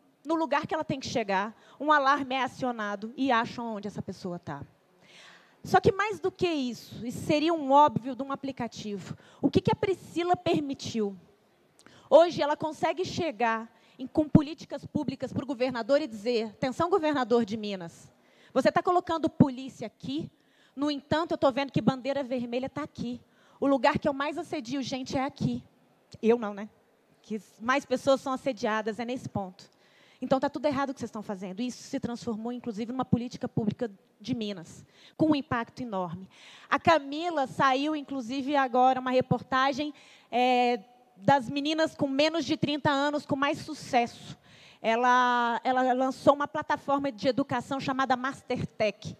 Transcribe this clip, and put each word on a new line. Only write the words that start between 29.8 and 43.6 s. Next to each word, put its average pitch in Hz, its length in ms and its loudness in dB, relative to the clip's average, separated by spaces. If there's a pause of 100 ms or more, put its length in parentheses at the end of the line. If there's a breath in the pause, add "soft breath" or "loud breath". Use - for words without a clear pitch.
Então, 262 160 2
tá 277 100 -2
tudo 285 180 -4
errado 269 240 -2
o - 20 -6
que - 60 -12
vocês 233 100 -8
estão 214 140 -10
fazendo. 185 380 -8
Isso 247 200 -6
se - 180 -6
transformou, 233 520 -6
inclusive, 233 400 -8
numa 254 140 -4
política 247 420 -2
pública 226 420 -4 (300)
de 220 160 -6
Minas, 202 500 -8 (320 soft breath)
com 311 140 4
um 302 40 6
impacto 254 460 -4
enorme. 190 460 -6 (420 loud breath)
A 277 100 2
Camila 302 680 2
saiu, 277 480 2
inclusive, 269 600 -4
agora 254 440 4
uma 254 120 -4
reportagem, 262 840 0 (380 loud breath)
é, 247 480 4 (380)
das 226 320 2
meninas 302 460 -2
com 294 120 -2
menos 294 380 2
de 277 100 0
trinta 294 360 0
anos 285 340 0
com 302 100 -2
mais 277 220 0
sucesso. - 800 -4 (440 loud breath)